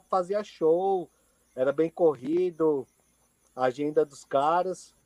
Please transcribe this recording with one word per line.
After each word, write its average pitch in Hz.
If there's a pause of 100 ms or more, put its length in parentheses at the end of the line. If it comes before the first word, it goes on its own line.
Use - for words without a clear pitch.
fazia 196
show, 180 (480)
era 131
bem 160
corrido, 156 (680)
a 127
agenda 147
dos 143
caras, 165 (100)